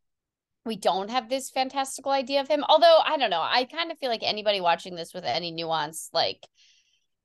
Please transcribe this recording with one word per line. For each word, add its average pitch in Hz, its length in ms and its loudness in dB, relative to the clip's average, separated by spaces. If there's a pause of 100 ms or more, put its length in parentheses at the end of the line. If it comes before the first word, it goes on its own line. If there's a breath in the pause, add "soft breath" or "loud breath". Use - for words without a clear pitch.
(640)
we 226 100 -4
don't 196 340 -2
have 240 200 -4
this 269 200 -6
fantastical 269 600 -4
idea 277 300 0
of 269 60 -6
him. 294 200 0
Although, 311 360 8
I 302 140 0
don't 240 120 0
know, 170 120 0
I 202 240 0
kind 330 260 -8
of 311 80 -14
feel 262 100 -4
like 220 140 -4
anybody 208 380 -2
watching 180 340 0
this 170 180 -12
with 180 120 -12
any 170 260 -4
nuance, 160 640 -6
like, 110 320 -2 (800 soft breath)